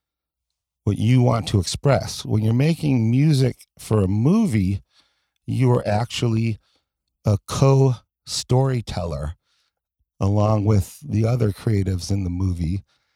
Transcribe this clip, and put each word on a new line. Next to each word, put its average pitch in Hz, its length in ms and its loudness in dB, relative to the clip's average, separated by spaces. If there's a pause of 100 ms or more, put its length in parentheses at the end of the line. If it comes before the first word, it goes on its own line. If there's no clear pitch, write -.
(840)
what 101 120 0
you 123 240 2
want 120 280 0
to 104 100 2
express. - 640 -2
When 113 180 -2
you're 110 120 0
making 135 580 0
music 131 540 2 (120)
for 107 240 0
a 95 60 2
movie, 110 760 0 (640)
you 117 260 0
are 123 140 0
actually 113 720 -2 (680)
a 104 120 4 (100)
co-storyteller 127 1900 -2 (880)
along 104 460 0
with 107 420 0
the 107 160 0
other 113 280 0
creatives 95 580 -2
in 101 140 -2
the 90 60 -4
movie, 90 540 -2 (320)